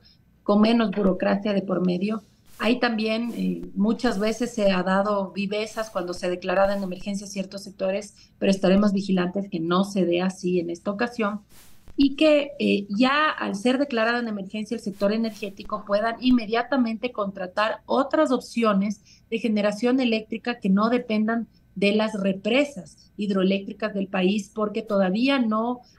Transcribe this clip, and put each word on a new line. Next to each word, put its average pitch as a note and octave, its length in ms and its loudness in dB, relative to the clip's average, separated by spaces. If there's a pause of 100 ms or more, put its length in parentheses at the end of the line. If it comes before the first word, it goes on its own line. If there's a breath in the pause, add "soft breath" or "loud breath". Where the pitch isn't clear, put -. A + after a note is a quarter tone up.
(440 soft breath)
con G#3 180 4
menos A3+ 300 4
burocracia G3+ 600 0
de G3 120 0
por F3+ 220 -2
medio. G3 360 -2 (380)
Ahí A#3+ 200 0
también, A3+ 560 -2
eh, F3+ 280 -4 (120)
muchas G3+ 440 0
veces A3 340 -2
se G3+ 180 4
ha F3+ 120 0
dado G3 480 0
vivezas G#3+ 580 -4
cuando F3 240 -4
se F3+ 160 -6
declaran F#3 480 0
en G3 60 -4
emergencia G3 440 -6
ciertos F#3+ 360 -10
sectores, F#3+ 500 -6 (260 soft breath)
pero G3 120 4
estaremos G3 420 4
vigilantes F#3+ 560 0
que E3+ 100 -6
no F3 240 2
se G3 220 0
dé F3 160 0
así F3+ 380 -2
en E3+ 100 -4
esta E3+ 220 -6
ocasión. G#3 500 -4 (560 soft breath)
Y C#4 180 4
que, D4 440 4
eh, G3+ 280 2
ya C4 440 2
al G3+ 240 -4
ser B3 240 0
declarado A#3+ 400 0
en A#3 100 -4
emergencia G#3 460 -6
el A3+ 60 -6
sector G3+ 300 0
energético G#3+ 720 -6
puedan G#3+ 360 0
inmediatamente A#3+ 920 2
contratar G3 720 -4
otras C4+ 460 2
opciones G#3+ 720 0 (280 soft breath)
de A3+ 100 -4
generación G#3+ 600 2
eléctrica A3+ 600 -2
que G3+ 100 0
no G#3 200 4
dependan A3+ 580 0 (260 soft breath)
de G3+ 200 2
las G#3+ 260 0
represas G3+ 960 -2
hidroeléctricas G3 800 0
del F#3 140 -4
país, F#3+ 460 0
porque G#3+ 280 -4
todavía A3 580 2
no A#3 400 -2 (200 soft breath)